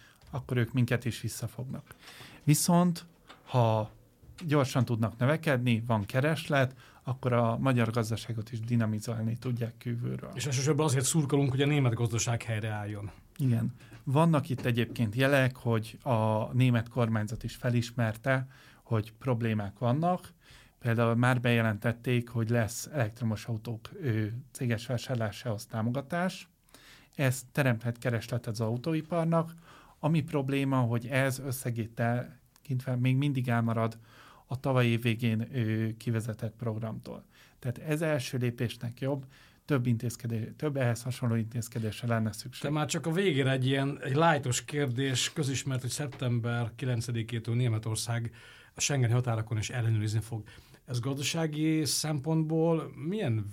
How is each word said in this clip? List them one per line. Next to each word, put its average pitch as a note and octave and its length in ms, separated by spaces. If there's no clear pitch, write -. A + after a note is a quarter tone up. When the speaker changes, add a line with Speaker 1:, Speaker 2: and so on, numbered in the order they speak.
Speaker 1:
akkor B2+ 260
ők A#2 160
minket A#2+ 320
is A2+ 160
visszafognak. B2 760
Viszont, E3+ 640
ha A2 480
gyorsan C#3 400
tudnak A2 320
növekedni, B2+ 680
van G#2+ 180
kereslet, C#3 680
akkor B2+ 300
a A#2 240
magyar B2 340
gazdaságot A2+ 600
is A2+ 80
dinamizálni A2+ 800
tudják A#2+ 400
kívülről. B2 560
Speaker 2:
És B2 120
elsősorban C#3+ 400
azért C3 200
szurkolunk, C#3+ 440
hogy C3 120
a C#3 40
német C#3 280
gazdaság A#2 500
helyreálljon. G#2+ 680
Speaker 1:
Igen. B2+ 360
Vannak D3+ 460
itt B2+ 160
egyébként A#2 500
jelek, C3 400
hogy A2+ 480
a A2 500
német B2 360
kormányzat A2+ 540
is - 120
felismerte, B2 920
hogy A2 360
problémák A2+ 600
vannak. D#3+ 540
Például A#2 360
már B2 260
bejelentették, A#2 880
hogy A2+ 200
lesz A#2 440
elektromos A2 520
autók, A2+ 440
ö, A2 240
céges A#2 340
vásárlásához A2+ 800
támogatás. C3+ 840
Ez C3 360
teremthet A#2+ 460
keresletet A#2+ 500
az A2+ 140
autóiparnak. D#3+ 920
Ami D3+ 220
probléma, C3+ 580
hogy A#2+ 280
ez C3+ 320
összegét A#2+ 520
tekintve B2 1040
még B2+ 200
mindig C3 320
elmarad A2+ 500
a B2+ 120
tavaly B2+ 260
év A#2 160
végén, A2+ 540
ö, A2 320
kivezetett A2+ 580
programtól. A2+ 720
Tehát B2+ 180
ez D#3 240
első D3+ 360
lépésnek A#2+ 600
jobb, C3+ 260
több C3 200
intézkedés, A#2 640
több D3 200
ehhez A#2+ 240
hasonló B2 340
intézkedésre A2+ 720
lenne A2 240
szükség. - 320
Speaker 2:
De C#3+ 60
már D3+ 180
csak C3+ 180
a E3 60
végére D3+ 400
egy C3 140
ilyen, C#3 360
egy C3 140
lightos D3 500
kérdés, C3+ 680
közismert, C3+ 480
hogy B2 80
szeptember A#2+ 840
kilencedikétől A#2 800
Németország A#2 760
a - 40
schengeni B2 340
határokon A#2 440
is G#2+ 120
ellenőrizni A2 500
fog. A2 240
Ez A#2+ 140
gazdasági D3+ 840
szempontból D#3+ 1080
milyen C3 580